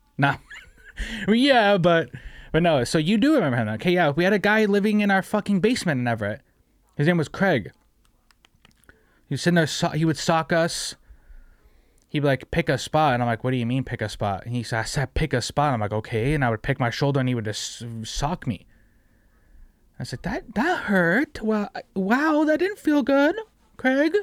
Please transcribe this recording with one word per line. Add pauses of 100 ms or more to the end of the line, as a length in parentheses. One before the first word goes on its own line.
(180)
Nah.
<laughs>
Yeah,
but, (420)
but
no.
So
you
do
remember
him.
Okay,
yeah.
We
had
a
guy
living
in
our
fucking
basement
in
Everett. (540)
His
name
was
Craig. (1600)
He
was
sitting
there,
so-,
he
would
sock
us. (1120)
He'd
be
like,
"Pick
a
spot."
And
I'm
like,
"What
do
you
mean,
pick
a
spot?"
And
he
said,
"I
said,
pick
a
spot."
I'm
like,
"Okay."
And
I
would
pick
my
shoulder
and
he
would
just (200)
sock
me. (1400)
I
said,
"That,
that
hurt.
Well,
I, (120)
wow,
that
didn't
feel
good, (420)
Craig.